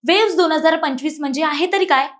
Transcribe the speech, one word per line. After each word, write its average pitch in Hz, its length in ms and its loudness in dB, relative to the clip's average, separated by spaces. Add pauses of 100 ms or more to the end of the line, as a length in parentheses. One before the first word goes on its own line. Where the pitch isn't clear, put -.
वेव्हज 381 320 2
दोन 330 160 2
हजार 320 240 2
पंचवीस 294 440 -4
म्हणजे 277 240 -4
आहे 302 280 -2
तरी 392 120 2
काय? 277 220 2 (140)